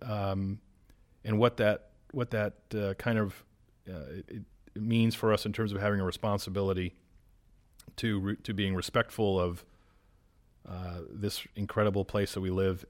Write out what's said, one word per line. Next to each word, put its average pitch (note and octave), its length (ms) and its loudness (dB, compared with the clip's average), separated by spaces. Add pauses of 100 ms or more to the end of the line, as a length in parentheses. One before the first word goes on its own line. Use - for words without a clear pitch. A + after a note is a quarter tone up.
um, G2 560 -2 (640)
and G#2+ 140 2
what A#2+ 200 4
that, G#2+ 320 2 (200)
what B2+ 200 -2
that, G#2 240 0 (220)
uh, G2 180 0
kind A2+ 240 0
of, G2+ 260 -2 (440)
uh, D#2+ 380 -10
it, G#2+ 160 -12 (320)
it G#2+ 80 -6
means A2+ 320 4
for A2 180 4
us G#2 140 2
in G#2+ 60 -2
terms A2 180 0
of G2+ 100 -2
having G#2 200 2
a F#2+ 40 2
responsibility F#2+ 920 0 (1040)
to G#2+ 200 0
re-, G2 240 0
to A2+ 100 -6
being G2 220 0
respectful G2+ 640 2
of, F2+ 260 -2 (1040)
uh, F2+ 400 -8
this - 460 -6
incredible G2+ 500 2
place G2+ 300 -2
that F#2+ 60 -2
we F#2 100 0
live, F#2 400 0